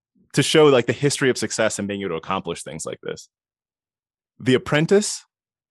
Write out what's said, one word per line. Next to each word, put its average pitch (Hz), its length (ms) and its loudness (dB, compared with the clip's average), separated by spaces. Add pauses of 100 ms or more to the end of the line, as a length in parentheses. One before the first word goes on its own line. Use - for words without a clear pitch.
(340)
to - 80 0
show, 151 260 4
like, 127 200 4
the 160 60 -2
history 143 360 -2
of 117 80 0
success 110 400 -2
and 101 100 -6
being 101 140 -6
able 95 100 -6
to 80 40 -4
accomplish 87 480 -6
things 80 200 -12
like - 200 -10
this. - 260 -12 (1080)
The 127 160 4
Apprentice 165 680 0 (480)